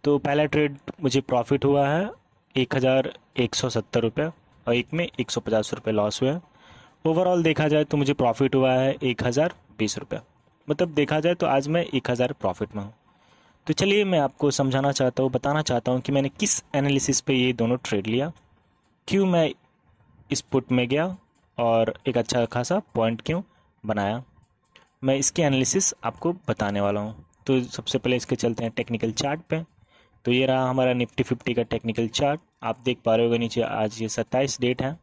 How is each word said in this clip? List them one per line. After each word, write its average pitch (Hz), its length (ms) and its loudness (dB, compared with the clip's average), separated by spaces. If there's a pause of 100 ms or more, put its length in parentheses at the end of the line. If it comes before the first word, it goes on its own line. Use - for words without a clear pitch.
तो 143 140 4
पहला 143 280 0
ट्रेड 147 300 0 (260)
मुझे 135 200 2
प्रॉफिट 127 440 0
हुआ 143 220 4
है 175 220 0 (460)
एक 131 200 0
हज़ार 131 340 2 (280)
एक 120 180 0
सौ 131 140 -2
सत्तर 117 320 -2
रुपये 117 240 -2
और - 480 -6
एक 123 200 -2
में 170 140 -2 (120)
एक 120 120 -4
सौ 117 100 -4
पचास 110 320 -2
रुपये - 200 -4
लॉस 104 280 0
हुए 131 80 2
हैं। 170 120 -4 (640)
Overall 175 380 2
देखा 156 240 2
जाए 151 160 4
तो 147 140 -2
मुझे 143 160 2
प्रॉफिट 131 420 2
हुआ 131 180 4
है 135 200 2 (100)
एक 123 200 -2
हज़ार 139 300 0 (260)
बीस 107 180 -2
रुपये, - 220 -10 (480)
मतलब 156 260 -2
देखा 147 260 0
जाए 170 160 2
तो 170 120 -2
आज 139 200 0
मैं 165 180 0
एक 123 260 -2
हज़ार 123 220 0
प्रॉफिट 101 420 -6
में 101 80 -8
हूँ। 101 100 -14 (760)
तो 156 60 -2
चलिए 196 320 2
मैं 180 140 2
आपको 143 320 0
समझाना 135 400 0
चाहता 131 320 0
हूँ, 131 80 0
बताना 139 320 0
चाहता 135 280 -2
हूँ 127 100 0
कि 147 100 -4
मैंने 139 200 0
किस - 300 -2 (140)
एनालिसिस 139 460 0
पे 139 140 0
ये 127 200 2
दोनों 120 240 0
ट्रेड 101 280 -4
लिया, 131 240 -2 (760)
क्यों 196 200 2
मैं 170 220 4 (800)
इस 139 140 -2
पुट 127 280 -2
में 123 160 2
गया 165 280 0 (420)
और 113 360 2 (140)
एक 123 100 0
अच्छा 120 300 0
खासा 175 340 -2 (140)
पॉइंट 113 260 0
क्यों 170 200 -4 (420)
बनाया, 107 400 -2 (800)
मैं 135 140 2
इसकी 139 240 0
एनालिसिस 135 520 2 (100)
आपको 170 300 -2 (160)
बताने 101 320 0
वाला 101 180 0
हूँ। 107 240 -10 (240)
तो 131 140 2
सबसे - 360 -6
पहले 127 180 0
इसके 120 220 -2
चलते 120 260 -2
हैं 113 100 -6
टेक्निकल 113 400 -4
चार्ट 147 300 -4
पे। 165 220 -6 (600)
तो 123 60 0
ये 127 140 4
रहा 131 240 2
हमारा 127 240 2
निफ्टी 123 300 -2
फिफ्टी 123 300 -2
का 120 100 0
टेक्निकल 113 460 -2
चार्ट, 143 300 -2 (240)
आप 113 160 -4
देख 120 260 -2
पा 113 100 4
रहे 117 100 4
होगे 117 120 2
नीचे 117 240 -2
आज 110 400 -2
ये 113 80 -4
सत्ताईस 135 520 -2
डेट 123 200 0
है 131 100 -4 (120)